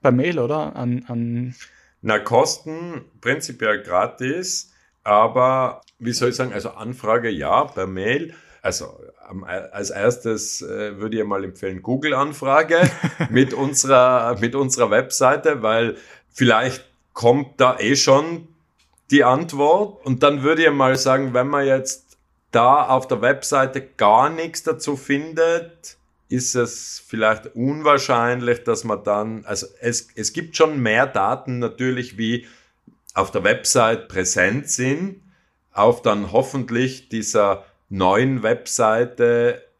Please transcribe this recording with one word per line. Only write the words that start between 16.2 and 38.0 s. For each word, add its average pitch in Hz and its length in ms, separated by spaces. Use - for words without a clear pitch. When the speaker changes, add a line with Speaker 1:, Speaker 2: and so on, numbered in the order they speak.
Speaker 2:
vielleicht 120 520
kommt 131 460
da 127 180
eh 113 180
schon 156 500
die 139 140
Antwort. 160 840
Und 127 160
dann 143 220
würde 156 200
ich 156 60
mal 131 260
sagen, 131 380
wenn 127 140
man 143 180
jetzt 131 500
da 123 360
auf 131 200
der 113 120
Webseite 135 640
gar 113 340
nichts 165 320
dazu 156 340
findet, 165 1000
ist 123 240
es - 520
vielleicht 110 500
unwahrscheinlich, 123 1080
dass 117 200
man 104 180
dann, 107 440
also 104 200
es, 120 340
es 107 180
gibt - 240
schon 156 240
mehr 117 260
Daten 123 520
natürlich, 123 600
wie 117 280
auf 98 160
der 92 140
Website 113 640
präsent 95 600
sind, 156 540
auf 113 300
dann 104 300
hoffentlich 123 760
dieser 104 560
neuen 104 540